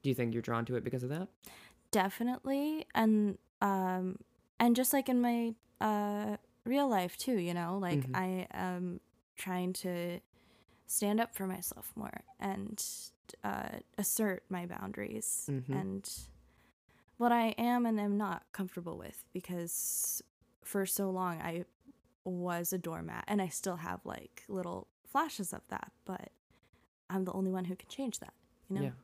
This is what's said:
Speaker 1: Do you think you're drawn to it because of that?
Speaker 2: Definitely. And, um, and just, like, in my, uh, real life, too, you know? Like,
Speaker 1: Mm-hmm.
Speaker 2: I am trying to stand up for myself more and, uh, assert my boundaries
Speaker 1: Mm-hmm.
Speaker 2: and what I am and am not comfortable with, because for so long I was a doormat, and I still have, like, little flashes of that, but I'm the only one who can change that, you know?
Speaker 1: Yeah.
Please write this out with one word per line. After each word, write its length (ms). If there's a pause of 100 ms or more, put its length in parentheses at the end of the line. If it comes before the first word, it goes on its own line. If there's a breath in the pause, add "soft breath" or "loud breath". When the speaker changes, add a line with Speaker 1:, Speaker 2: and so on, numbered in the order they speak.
Speaker 1:
Do 60
you 60
think 200
you're 80
drawn 240
to 100
it 80
because 180
of 80
that? 180 (640 loud breath)
Speaker 2:
Definitely. 1040
And, 440 (240)
um, 560 (420)
and 160
just, 160
like, 160
in 140
my, 320 (260)
uh, 560 (300)
real 220
life, 280
too, 220
you 160
know? 240
Like, 220
Speaker 1:
Mm-hmm. 160
Speaker 2:
I 360
am 480 (360)
trying 380
to 460 (680 soft breath)
stand 340
up 140
for 120
myself 500
more 240 (180)
and, 460 (580)
uh, 360 (180)
assert 540
my 160
boundaries 840
Speaker 1:
Mm-hmm. 220
Speaker 2:
and 400 (1040 soft breath)
what 160
I 240
am 300
and 120
am 200
not 240 (100)
comfortable 460
with, 340
because 880 (400)
for 220
so 260
long 300
I 240 (600)
was 480
a 60
doormat, 500
and 120
I 80
still 280
have, 280
like, 440
little 400 (180)
flashes 460
of 160
that, 240 (120)
but 260 (760 soft breath)
I'm 160
the 80
only 200
one 140
who 100
can 120
change 300
that, 160 (340)
you 80
know? 60
Speaker 1:
Yeah. 80 (140)